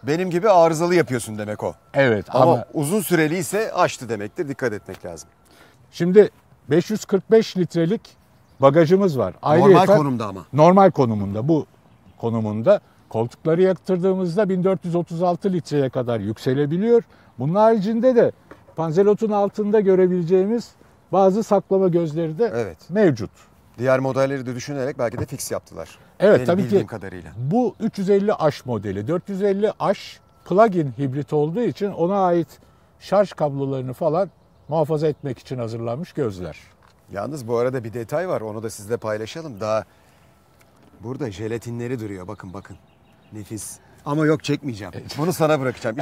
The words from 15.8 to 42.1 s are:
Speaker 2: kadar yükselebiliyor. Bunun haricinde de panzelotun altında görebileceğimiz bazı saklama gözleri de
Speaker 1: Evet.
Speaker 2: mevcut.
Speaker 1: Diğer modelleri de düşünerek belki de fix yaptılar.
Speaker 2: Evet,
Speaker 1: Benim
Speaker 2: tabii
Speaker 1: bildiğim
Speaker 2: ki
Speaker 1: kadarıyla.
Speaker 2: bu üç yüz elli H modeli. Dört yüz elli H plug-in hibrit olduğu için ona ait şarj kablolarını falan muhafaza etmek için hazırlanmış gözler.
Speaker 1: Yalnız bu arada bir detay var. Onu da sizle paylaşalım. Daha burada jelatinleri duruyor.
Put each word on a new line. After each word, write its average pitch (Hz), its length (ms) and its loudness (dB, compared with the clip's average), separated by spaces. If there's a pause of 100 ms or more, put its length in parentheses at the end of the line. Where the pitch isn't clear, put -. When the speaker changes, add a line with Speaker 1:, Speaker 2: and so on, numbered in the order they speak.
Speaker 2:
kadar 120 300 -4
yükselebiliyor. 147 840 0 (360)
Bunun 147 160 -2
haricinde 226 600 2
de - 160 4 (440)
panzelotun 196 560 2
altında 208 480 0
görebileceğimiz 185 920 2 (400)
bazı 190 320 4
saklama 190 440 2
gözleri 165 520 -2
de 226 160 0
Speaker 1:
Evet. 101 220 -4 (120)
Speaker 2:
mevcut. 151 420 2 (460)
Speaker 1:
Diğer 131 220 2
modelleri 135 460 -2
de 123 100 -8
düşünerek 139 440 -8
belki 120 200 -4
de 147 60 -4
fix - 260 -10
yaptılar. 87 460 -12 (220)
Speaker 2:
Evet, 196 160 6
Speaker 1:
Benim 127 100 2
Speaker 2:
tabii 180 180 0
Speaker 1:
bildiğim 175 200 0
Speaker 2:
ki 104 40 -8
Speaker 1:
kadarıyla. 90 500 -14
Speaker 2:
bu 180 420 -2
üç 226 180 -6
yüz 196 120 -4
elli 202 220 2
H 160 180 0 (160)
modeli. 104 420 -6
Dört 170 220 -4
yüz 196 140 -6
elli 202 340 0
H 165 160 0 (520)
plug-in 175 520 2
hibrit 139 360 -6
olduğu 156 280 -2
için 196 300 -4
ona 185 340 0
ait 175 220 2 (520)
şarj 196 340 0
kablolarını 135 600 -4
falan 170 360 -2 (380)
muhafaza 156 400 0
etmek 143 320 -6
için - 180 -12
hazırlanmış 117 560 -8
gözler. 92 440 -6 (540)
Speaker 1:
Yalnız 113 360 -10
bu 117 100 -2
arada 127 260 -2
bir 110 100 -12
detay 147 360 -6
var. 131 120 -4
Onu 107 220 -10
da 113 60 -8
sizle 104 280 -8
paylaşalım. 110 640 -8
Daha 107 260 -2 (1120)
burada 131 320 -8
jelatinleri 117 680 -8
duruyor. 98 280 -12